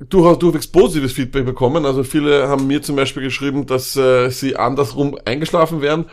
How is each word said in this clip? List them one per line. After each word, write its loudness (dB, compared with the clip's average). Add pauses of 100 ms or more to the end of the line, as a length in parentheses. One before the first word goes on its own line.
durchaus 6
durchwegs 0
positives 2
Feedback -4
bekommen. 0
Also 0
viele 2
haben 0
mir 0
zum -6
Beispiel -2
geschrieben, -4
dass, -4
äh, 4
sie -4
andersrum -2
eingeschlafen -2
wären. -2